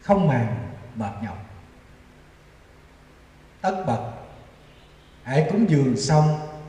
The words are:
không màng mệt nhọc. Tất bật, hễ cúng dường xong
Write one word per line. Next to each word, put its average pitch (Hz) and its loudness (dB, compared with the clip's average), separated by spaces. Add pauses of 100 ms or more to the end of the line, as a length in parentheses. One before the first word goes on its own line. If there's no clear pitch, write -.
không 190 4
màng 120 0 (260)
mệt 107 -6 (120)
nhọc. 92 -10 (2250)
Tất 190 -2
bật, 117 -4 (1080)
hễ 151 2
cúng 214 2
dường 135 4
xong 156 4 (300)